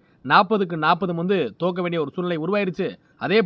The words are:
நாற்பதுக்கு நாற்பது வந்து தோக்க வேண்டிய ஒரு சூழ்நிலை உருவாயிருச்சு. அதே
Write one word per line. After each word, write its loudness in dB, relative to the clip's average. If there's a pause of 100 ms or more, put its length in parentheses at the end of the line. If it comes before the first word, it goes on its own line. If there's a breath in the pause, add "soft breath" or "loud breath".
(320 soft breath)
நாற்பதுக்கு 4 (100)
நாற்பது 0 (100)
வந்து 0 (240)
தோக்க -2
வேண்டிய -2
ஒரு -4
சூழ்நிலை -4
உருவாயிருச்சு. -2 (360 soft breath)
அதே 2